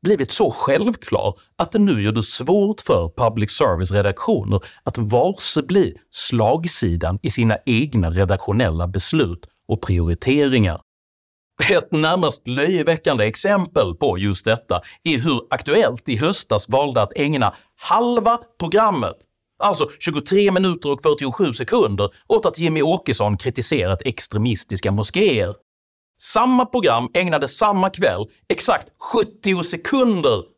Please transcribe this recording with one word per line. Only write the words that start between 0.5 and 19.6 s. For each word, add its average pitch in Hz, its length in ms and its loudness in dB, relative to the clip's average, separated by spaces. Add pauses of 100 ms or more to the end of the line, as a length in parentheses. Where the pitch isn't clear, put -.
självklar - 800 -2 (220)
att - 160 -4
det 220 80 2
nu 185 220 4
gör 104 100 2
det 113 120 0
svårt 196 580 0
för 85 360 0
public 110 340 0
service-redaktioner 101 1080 0 (240)
att - 140 -6
varse 127 640 0
bli 160 340 0 (140)
slagsidan 107 1120 0
i - 100 -4
sina 113 340 2
egna 117 440 0
redaktionella 90 760 0
beslut 92 600 -2 (200)
och 110 140 -2
prioriteringar. 98 1000 0 (880)
Ett 175 200 0
närmast 160 560 0
löjeväckande 151 760 0
exempel 156 680 0
på 110 220 0
just 98 280 -2
detta 110 360 -2 (220)
är 156 140 0
hur 127 320 0
Aktuellt 151 600 0
i 123 60 -2
höstas 127 540 -2
valde 131 320 0
att 101 140 -2
ägna 139 400 0 (200)
halva 233 640 0 (200)
programmet, 170 580 0 (460)